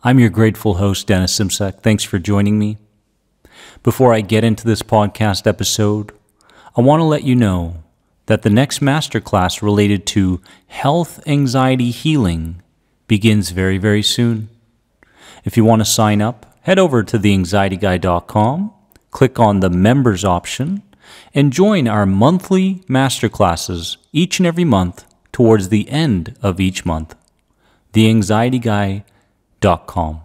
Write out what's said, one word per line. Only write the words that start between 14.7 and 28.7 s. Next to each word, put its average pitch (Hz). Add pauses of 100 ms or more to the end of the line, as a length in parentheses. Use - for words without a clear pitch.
If -
you 113
want 110
to 104
sign 107
up, -
head 190
over 139
to 117
the 104
anxiety 95
guy 92
dot 87
com, 143 (380)
click -
on 104
the 92
members 101
option, 131 (540)
and 143
join 180
our 107
monthly 180
masterclasses 101 (140)
each 175
and 180
every 170
month 95 (260)
towards 110
the 104
end 127
of 95
each 92
month. 78 (760)
the 110
anxiety 113
guy 101 (540)